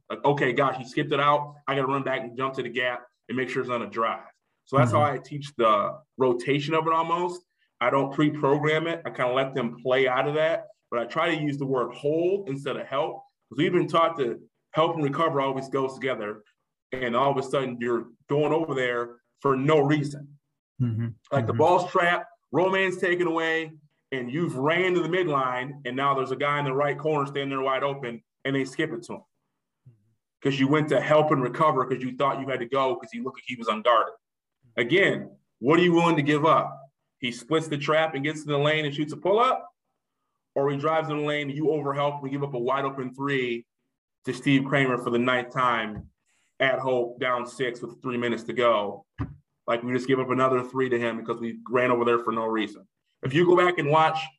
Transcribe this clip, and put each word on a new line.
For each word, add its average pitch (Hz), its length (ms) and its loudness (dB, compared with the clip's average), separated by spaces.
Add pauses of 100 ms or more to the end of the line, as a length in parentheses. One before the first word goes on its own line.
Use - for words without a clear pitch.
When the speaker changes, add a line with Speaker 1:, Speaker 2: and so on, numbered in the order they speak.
Speaker 1:
Like, 110 160 -4
"Okay, 143 280 2
gosh, 127 240 2
he 123 80 -10
skipped 143 260 -4
it 143 80 2
out. 147 340 2 (140)
I 135 80 -2
gotta 139 120 0
run 135 160 -2
back 131 180 -4
and 117 140 -12
jump 135 200 -4
to 127 80 -4
the 117 60 -8
gap 123 360 -4 (220)
and 117 100 -6
make 127 120 -2
sure 131 120 -4
it's 120 80 -6
on 120 140 -2
a 101 60 -10
drive." 101 340 -2 (420)
So 131 120 -2
that's 123 140 6
how 156 100 4
Speaker 2:
Mm-hmm. 147 140 2
Speaker 1:
I - 40 -6
teach - 360 -12
the 110 440 4 (180)
rotation 139 560 0
of 160 140 0
it 165 60 2
almost. 175 520 -2 (340)
I 123 120 0
don't 139 200 0
pre-program 151 760 2
it. 165 180 -4
I 123 60 -8
kinda 123 220 -2
let 135 200 0
them 123 300 -4
play 131 240 4
out 131 200 0
of 147 80 -2
that. 156 300 0 (240)
But 117 120 -2
I 113 40 -4
try 165 300 0
to 156 40 -2
use 143 200 -2
the 143 80 -4
word 123 260 0
hold 175 560 0
instead 139 260 -6
of 123 120 -10
help. 139 340 -4 (280)
'Cause 120 100 -4
we've 180 120 2
been 160 160 2
taught 165 300 2
to 120 220 -2 (320)
help 170 240 2
and 160 80 -2
recover 139 380 0
always 131 280 -2
goes 131 240 -2
together. 113 500 -6 (480)
And 123 240 -2
all 135 140 2
of 131 80 0
a 131 60 0
sudden, 127 360 -2
you're 120 280 -2 (200)
going 147 240 2
over 156 220 0
there 123 440 -2 (240)
for 139 140 2
no 143 240 4
reason. 143 480 0 (540)
Speaker 2:
Mm-hmm. 117 280 -2 (220)
Speaker 1:
Like, 135 140 0
the 123 80 -2
Speaker 2:
Mm-hmm. 117 60 -4
Speaker 1:
ball's 170 320 4
trapped, 175 340 0 (260)
roll 180 200 2
man's 190 260 0
taken 180 300 0
away, 160 440 -2 (400)
and 123 200 -6
you've 147 260 -2
ran 170 380 2
to 175 60 2
the 160 80 -2
midline, 139 760 -2
and 123 100 -6
now 139 200 0
there's 127 160 -2
a 131 40 -4
guy 143 220 0
in 143 80 -2
the 131 80 -2
right 143 240 0
corner 147 300 0
standing 143 220 -4
there 135 120 -4
wide 131 220 0
open, 139 400 -6 (200)
and 135 120 -2
they 135 100 0
skip 156 260 -4
it - 120 -8
to 110 100 -12
him. 98 80 -12 (1200)
'Cause 139 180 0
you 135 80 4
went 151 220 2
to 135 120 2
help 151 300 4
and 139 120 2
recover 131 420 2
'cause 123 160 -4
you 127 140 -6
thought 135 260 0
you 131 60 -8
had 131 140 -2
to 117 40 -8
go 131 300 0
'cause - 160 -12
he 117 80 -10
looked 123 180 -8
like - 80 -18
he 127 100 -10
was 113 120 -12
unguarded. 107 480 2 (600)
Again, 123 520 2 (300)
what 147 200 4
are 180 40 6
you 175 100 6
willing 165 220 4
to 147 80 2
give 147 220 2
up? 139 300 2 (440)
He 123 120 -6
splits 156 360 -2
the 151 100 -4
trap 156 380 0
and 139 80 -4
gets 151 200 -6
in 147 80 -6
the 143 60 2
lane 151 280 2
and 143 100 -6
shoots 147 180 -4
a - 40 -12
pull-up, 226 520 2 (840)
or 139 160 2
he 139 60 -2
drives 156 320 0
in 147 80 -2
the 151 60 -2
lane 147 260 -2
and 139 80 -8
you 156 80 -2
overhelp 143 580 0
and 131 80 -6
give 143 120 -4
up 139 120 -4
a 120 40 -4
wide 131 260 -2
open 135 280 -6
three 131 520 -2 (600)
to 127 80 -4
Steve 135 320 2
Kramer 135 320 2
for 123 140 -6
the 120 80 2
ninth 123 340 0
time 113 560 -2 (520)
at 131 180 2
Hope, 123 400 -2
down 123 260 -2
six 123 360 -4
with 110 200 -12
three 123 160 -4
minutes 120 260 -2
to 117 100 -6
go. 110 520 0 (600)
Like, 117 160 0
we 123 100 -4
just 127 140 -2
give 135 120 4
up 127 100 -2
another 127 340 2
three 131 260 -2
to 120 100 2
him 117 180 -2
because 113 220 -6
we 113 200 -8 (100)
ran 123 220 2
over 120 120 2
there 117 160 4
for 117 140 -4
no 113 120 -2
reason. 110 400 -4 (380)
If 131 100 -4
you 175 120 4
go 175 100 6
back 175 220 4
and 147 120 0
watch, 156 300 4 (200)